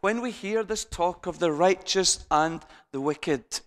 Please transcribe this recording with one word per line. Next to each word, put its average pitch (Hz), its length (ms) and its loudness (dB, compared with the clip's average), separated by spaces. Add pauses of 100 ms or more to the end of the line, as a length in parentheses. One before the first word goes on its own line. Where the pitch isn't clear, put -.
when 220 200 0
we 240 100 -2
hear 214 320 -4
this 214 220 -6
talk 175 400 -2
of 170 140 -6
the 165 120 2
righteous 185 760 2
and 160 340 2 (280)
the 135 100 -4
wicked. 143 640 -2